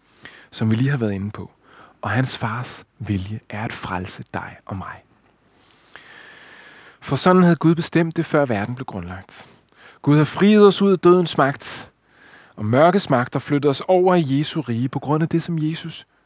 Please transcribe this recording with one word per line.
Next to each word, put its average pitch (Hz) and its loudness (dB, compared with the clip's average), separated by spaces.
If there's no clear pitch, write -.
som 113 -2
vi 110 2
lige 131 0
har 143 -2
været 110 -2
inde 98 -6
på. - -16
Og 104 -6
hans 127 -2
fars 117 -8
vilje 101 -6
er 107 -10
at 117 -8
frelse - -10
dig 87 -12
og 104 -10
mig. - -14
For - -4
sådan 185 6
havde 170 6
Gud 160 2
bestemt 165 -2
det, 165 -4
før 147 0
verden 110 -4
blev 123 -12
grundlagt. 92 -14
Gud 143 4
har 151 6
friet 208 6
os 196 4
ud 196 4
af 180 2
dødens 175 4
magt - -4
og - -8
mørkets 156 2
magt 120 0
og 131 -2
flyttet 143 0
os 135 -4
over 185 4
i 143 0
Jesu 156 -4
rige 120 -4
på - -6
grund 147 -2
af 165 -2
det, 165 -2
som 165 -6
Jesus 156 -8